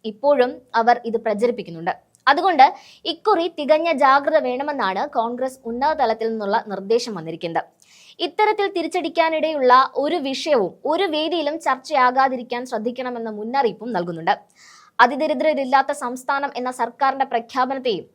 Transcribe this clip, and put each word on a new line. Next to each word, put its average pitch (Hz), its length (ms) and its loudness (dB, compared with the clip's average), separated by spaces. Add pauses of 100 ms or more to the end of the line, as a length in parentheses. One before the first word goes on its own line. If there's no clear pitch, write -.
(100)
ഇപ്പോഴും 262 400 2 (300)
അവർ 233 160 4 (120)
ഇത് 226 160 -4
പ്രചരിപ്പിക്കുന്നുണ്ട്. 202 680 -2 (360)
അതുകൊണ്ട് 320 360 6 (460)
ഇക്കുറി 339 340 0 (120)
തികഞ്ഞ 311 300 2 (140)
ജാഗ്രത 285 360 4 (100)
വേണമെന്നാണ് 254 540 -2 (140)
കോൺഗ്രസ് 247 440 -4 (100)
ഉന്നത 269 300 0
തലത്തിൽ 226 320 0
നിന്നുള്ള 214 260 -2 (140)
നിർദ്ദേശം 214 460 -2
വന്നിരിക്കുന്നത്. 165 460 -6 (640)
ഇത്തരത്തിൽ 427 400 0 (100)
തിരിച്ചടിക്കാനിടയുള്ള 320 1000 0 (300)
ഒരു 320 120 0 (120)
വിഷയവും 262 440 0 (200)
ഒരു 359 220 0
വേദിയിലും 311 420 -2 (100)
ചർച്ചയാകാതിരിക്കാൻ 254 1040 0
ശ്രദ്ധിക്കണമെന്ന 240 680 -6
മുന്നറിയിപ്പും 233 580 -2
നൽകുന്നുണ്ട്. 170 380 -2 (680)
അതിദരിദ്രരില്ലാത്ത 277 880 0 (100)
സംസ്ഥാനം 262 560 -4
എന്ന 247 120 -4 (100)
സർക്കാരിന്റെ 269 500 -2
പ്രഖ്യാപനത്തെയും 254 760 -2 (100)